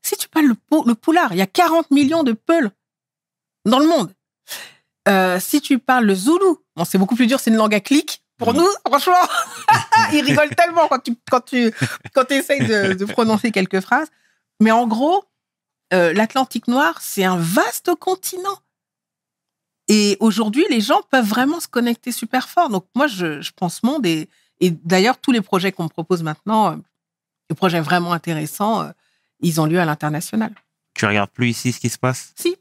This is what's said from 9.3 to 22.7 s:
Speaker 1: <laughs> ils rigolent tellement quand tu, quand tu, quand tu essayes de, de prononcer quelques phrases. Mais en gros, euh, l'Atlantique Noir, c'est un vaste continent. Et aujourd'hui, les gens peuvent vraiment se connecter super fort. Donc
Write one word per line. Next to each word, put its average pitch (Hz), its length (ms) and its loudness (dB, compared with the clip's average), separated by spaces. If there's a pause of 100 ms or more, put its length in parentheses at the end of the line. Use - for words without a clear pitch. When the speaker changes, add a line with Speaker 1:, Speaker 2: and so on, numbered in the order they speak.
Speaker 1:
<laughs> 453 460 2
ils 294 100 2
rigolent 294 320 2
tellement 339 320 2
quand 254 120 0
tu, 233 160 -6 (140)
quand 247 120 2
tu, 240 300 0 (420)
quand 254 120 2
tu 269 80 -4
essayes 269 320 0
de, 202 280 0
de 190 120 -4
prononcer 220 460 0
quelques 190 280 -2
phrases. 269 300 -2 (500)
Mais 220 120 6
en 233 160 2
gros, 294 360 0 (720)
euh, 175 200 4
l'Atlantique 226 540 -2
Noir, 285 340 0
c'est - 220 -6
un 185 140 0
vaste 247 580 -2
continent. 370 640 -6 (1300)
Et 208 320 2
aujourd'hui, 220 500 0
les 233 120 0
gens 294 200 0 (100)
peuvent 254 160 2
vraiment 262 320 -2
se - 80 -12
connecter 240 440 -4
super - 380 -6
fort. 339 200 0
Donc 190 160 -4 (100)